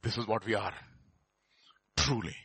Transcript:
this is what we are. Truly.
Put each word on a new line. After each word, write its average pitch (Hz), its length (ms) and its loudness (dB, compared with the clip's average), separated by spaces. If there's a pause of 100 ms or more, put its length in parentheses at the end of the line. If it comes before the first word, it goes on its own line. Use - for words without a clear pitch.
this 113 160 -2
is 113 100 -2
what 110 180 0
we 113 80 2
are. 95 200 0 (1200)
Truly. 123 500 2